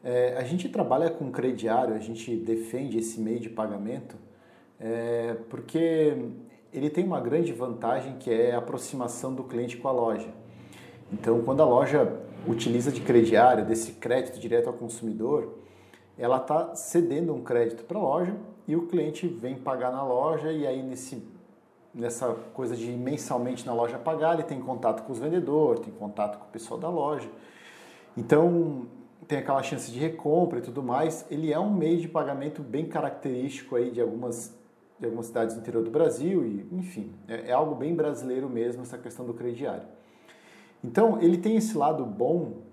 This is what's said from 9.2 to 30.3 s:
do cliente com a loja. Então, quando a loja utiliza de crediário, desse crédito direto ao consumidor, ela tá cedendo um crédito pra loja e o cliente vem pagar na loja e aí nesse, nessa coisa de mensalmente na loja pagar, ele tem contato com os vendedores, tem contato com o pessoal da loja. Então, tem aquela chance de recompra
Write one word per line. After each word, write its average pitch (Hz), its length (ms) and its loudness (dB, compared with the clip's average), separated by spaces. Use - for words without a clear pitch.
do 127 120 -6
cliente 120 320 -4
com 139 100 -4
a 135 40 2
loja. 113 420 0
Então, 117 300 4
quando 135 180 4
a 156 40 10
loja 135 460 6
utiliza 120 460 2
de 120 80 -4
crediário, 113 680 8
desse 113 280 -2
crédito 127 440 0
direto 117 300 2
ao 123 60 -4
consumidor, 113 840 -2
ela 127 220 4
tá 151 360 0
cedendo 170 580 2
um 127 80 -4
crédito 117 440 0
pra 202 140 -4
loja 180 360 0
e 151 80 0
o 170 120 0
cliente 156 400 -2
vem 127 280 -6
pagar 127 360 -2
na 135 120 -4
loja 151 480 2
e 151 140 -2
aí 131 180 -2
nesse, 127 440 -10
nessa 117 420 -2
coisa 120 220 -4
de 117 160 -6
mensalmente 123 720 -4
na 123 80 -4
loja 120 240 0
pagar, 160 380 2
ele 156 80 0
tem 131 180 -6
contato 120 420 0
com - 80 -10
os 117 80 -6
vendedores, 151 600 2
tem 104 120 -12
contato 104 440 -4
com - 80 -18
o - 60 -20
pessoal - 280 -10
da 170 100 -4
loja. 143 380 -2
Então, 151 720 4
tem 143 120 0
aquela 135 240 0
chance 120 280 -6
de 120 80 -8
recompra 156 600 2